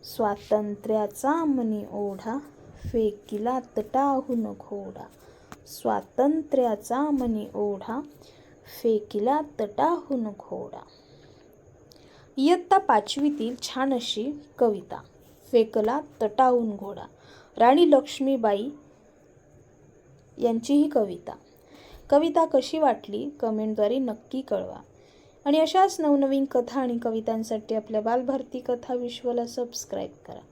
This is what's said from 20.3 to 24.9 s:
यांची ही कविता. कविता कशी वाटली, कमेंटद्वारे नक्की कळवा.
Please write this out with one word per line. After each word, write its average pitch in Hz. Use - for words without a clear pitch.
यांची 233
ही 294
कविता. 202
कविता 320
कशी 311
वाटली, 254
कमेंटद्वारे 220
नक्की 262
कळवा. -